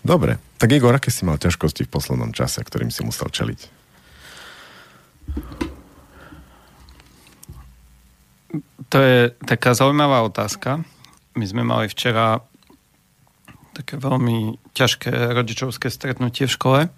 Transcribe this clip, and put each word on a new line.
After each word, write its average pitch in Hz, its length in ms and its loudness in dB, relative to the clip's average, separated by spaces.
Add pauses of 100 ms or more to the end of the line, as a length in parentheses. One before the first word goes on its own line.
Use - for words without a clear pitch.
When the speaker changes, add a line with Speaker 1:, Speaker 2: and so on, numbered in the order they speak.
Speaker 1:
Dobre. 123 400 2 (160)
Tak 113 160 4
Igor, 127 240 6
aké - 160 0
si - 160 -2
mal 78 80 2
ťažkosti 78 480 0
v - 80 -16
poslednom 60 400 -4
čase, - 320 -4
ktorým - 240 -4
si - 160 -6
musel - 240 -6
čeliť? 113 320 -6 (4000)
Speaker 2:
To - 80 0
je 127 380 6 (100)
taká 120 300 2
zaujímavá 139 480 4
otázka. 113 640 -4 (500)
My 113 80 -2
sme 110 220 -4
mali 113 240 0
včera 113 500 0 (1400)
také 151 240 -10
veľmi 120 560 0 (160)
ťažké 120 640 0
rodičovské 120 560 -4
stretnutie 127 560 -4
v - 80 -2
škole. 131 240 4 (180)